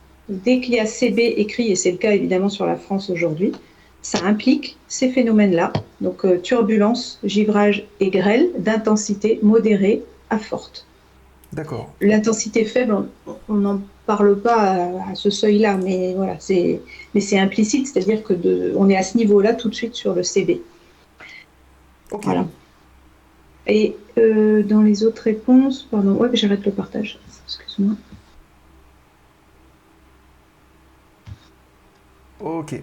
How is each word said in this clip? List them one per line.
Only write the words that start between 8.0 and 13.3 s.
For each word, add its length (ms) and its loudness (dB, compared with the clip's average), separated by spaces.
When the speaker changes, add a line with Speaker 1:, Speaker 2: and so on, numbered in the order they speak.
Speaker 1:
grêle 480 2
d'intensité 840 0
modérée 600 4
à 100 -2
forte. 480 -12
Speaker 2:
D'accord. 480 -10
Speaker 1:
L'intensité 640 0
faible, 280 -2
on, 80 -14